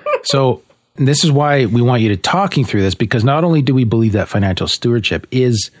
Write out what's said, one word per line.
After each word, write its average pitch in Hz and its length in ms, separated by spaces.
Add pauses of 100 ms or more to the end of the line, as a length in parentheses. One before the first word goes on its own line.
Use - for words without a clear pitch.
(240)
So 135 380 (340)
this 143 280
is 156 80
why 143 340
we 117 160
want 123 200
you 113 80
to 101 60
talking 175 480
through 104 180
this, 95 120
because 110 300
not 143 200
only 165 160
do 135 140
we 131 100
believe 113 280
that 98 160
financial 98 400
stewardship 117 640
is 123 400 (100)